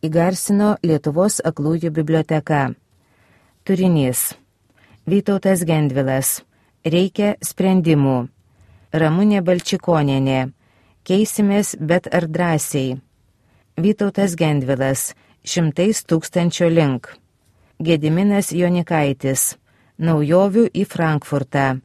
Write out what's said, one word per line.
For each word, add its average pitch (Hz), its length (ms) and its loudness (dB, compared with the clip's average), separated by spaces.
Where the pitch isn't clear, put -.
Įgarsino 185 760 2
Lietuvos 160 600 0
aklųjų 160 560 -2
biblioteka. 151 760 0
Turinys. 175 680 0
Vytautas 190 560 0
Gendvilas. 139 800 0
Reikia 190 540 0
sprendimų. 151 880 0
Ramunė 175 480 2
Balčikonienė. 143 1120 0
Keisimės, 202 760 0
bet 170 320 -2
ar 170 160 0
drąsiai? 156 680 -2
Vytautas 196 580 0
Gendvilas. 135 760 -2
Šimtais 175 580 0
tūkstančio 170 640 0
link. 151 460 0
Gediminas 165 720 0
Jonikaitis. 156 1000 -2
Naujovių 170 680 2
į 185 160 -2
Frankfurtą. 143 1000 -2